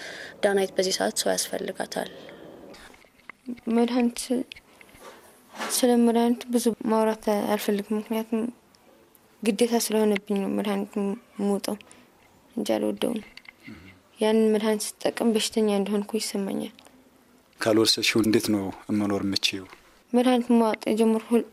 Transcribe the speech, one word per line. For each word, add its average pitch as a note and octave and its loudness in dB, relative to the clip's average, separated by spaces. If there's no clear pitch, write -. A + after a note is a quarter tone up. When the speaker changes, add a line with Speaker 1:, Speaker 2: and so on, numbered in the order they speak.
Speaker 1:
ዳናይት G3 2
በዚህ F#3+ 0
ሰዓት G3+ 0
ሰው - 0
ያስፈልጋታል። - -4
Speaker 2:
መድኃኒት፣ A#3+ 0
ስለ A#3+ 4
መድኃኒት A#3 2
ብዙ A#3+ 0
ማውራት A3 2
አልፈልግም። G#3 -2
ምክንያቱም A3 -4
ግዴታ A#3 2
ስለሆነብኝ G#3 0
ነው G3 -4
መድኃኒት G3+ -4
የምውጠው G3+ -2
እንጂ G#3+ -2
አልወደውም። G#3+ -2
ያንን A3 4
መድኃኒት G#3+ 0
ስጠቀም - -2
በሽተኛ G#3+ 0
እንደሆንኩ G3+ -2
ይሰማኛል። G#3+ -6
Speaker 3:
ካልወሰድሽው A2+ 2
እንዴት A2 4
ነው G2 0
መኖር G2+ 0
የምችይው? F#2+ -2
Speaker 2:
መድኃኒት A#3+ 2
ማዋጥ A#3 2
የጀመርኩ A3 2
ሁል-፣ A#3 2